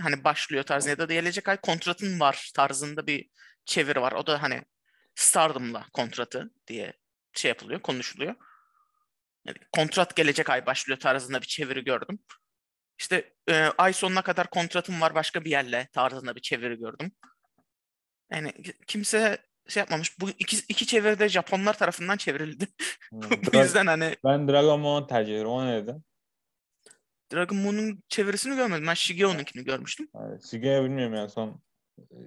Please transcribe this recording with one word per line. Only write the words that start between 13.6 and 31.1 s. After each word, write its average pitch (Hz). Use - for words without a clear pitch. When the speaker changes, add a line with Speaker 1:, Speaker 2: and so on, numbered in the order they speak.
Speaker 1:
sonuna 185
kadar 175
kontratım 175
var 160
başka 160
bir 160
yerle" 127
tarzında 127
bir 123
çeviri 117
gördüm. 117
Yani 156
ki-, -
kimse 214
şey 208
yapmamış. 165
Bu 190
iki, -
iki 220
çeviri 214
de 214
Japonlar 190
tarafından 180
çevrildi. 156
<laughs> -
Speaker 2:
Hmm, 110
Speaker 1:
Bu -
Speaker 2:
Dra-, -
Speaker 1:
yüzden 190
hani 160
Speaker 2:
ben 143
Dragon 147
Ball'u 143
tercih 110
ediyorum. 107
O 131
ne 117
dedi? 117
Speaker 1:
Dragon 180
Ball'un 208
çevirisini 202
görmedim. 180
Ben 170
Shigeo'nunkini 170
görmüştüm. 131
Speaker 2:
Evet, 107
Shigeo 135
bilmiyorum 131